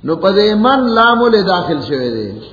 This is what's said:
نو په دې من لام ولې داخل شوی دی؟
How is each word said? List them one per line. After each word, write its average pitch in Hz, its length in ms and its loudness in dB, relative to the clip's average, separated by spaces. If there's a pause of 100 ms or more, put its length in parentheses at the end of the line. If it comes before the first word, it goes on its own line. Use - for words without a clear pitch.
نو 160 120 -2
په 170 160 0
دې 208 220 2 (120)
من 269 140 2 (160)
لام 233 260 4
ولې 226 240 2
داخل 170 420 -2
شوی 127 220 -4
دی؟ 110 200 -8 (220)